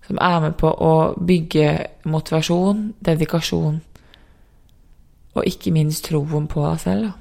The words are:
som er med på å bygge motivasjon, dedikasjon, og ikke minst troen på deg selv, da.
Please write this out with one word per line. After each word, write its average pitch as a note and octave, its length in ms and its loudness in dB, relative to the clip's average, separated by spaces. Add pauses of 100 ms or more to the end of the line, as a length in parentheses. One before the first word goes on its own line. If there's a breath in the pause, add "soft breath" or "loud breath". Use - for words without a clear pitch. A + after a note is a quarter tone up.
som - 160 -6
er F3 180 2
med D#3 160 0
på D#3 140 2
å D#3+ 220 2 (260)
bygge D#3+ 500 2 (400)
motivasjon, F3 760 0 (160)
dedikasjon, D#3+ 760 0 (1600 soft breath)
og - 120 0
ikke - 260 -4
minst D#3 320 -2
troen D3+ 420 -2
på E3 160 -2
deg D#3+ 160 -2
selv, G3+ 280 -2
da. F#3 120 -10